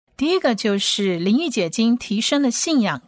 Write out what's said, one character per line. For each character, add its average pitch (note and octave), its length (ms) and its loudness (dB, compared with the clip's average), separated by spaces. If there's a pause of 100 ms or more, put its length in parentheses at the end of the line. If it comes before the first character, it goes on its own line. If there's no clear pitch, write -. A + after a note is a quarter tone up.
(160)
第 - 80 -2
一 F4+ 160 2
个 C4 140 2
就 G3+ 240 0
是 G3 400 0
灵 F#3+ 180 2
异 D#4+ 140 -2
解 F#3 180 -2
经 A3+ 260 2
提 A3+ 280 -2
升 C#4+ 180 0
了 C4+ 100 2
信 D4+ 300 0
仰、 E3 280 -2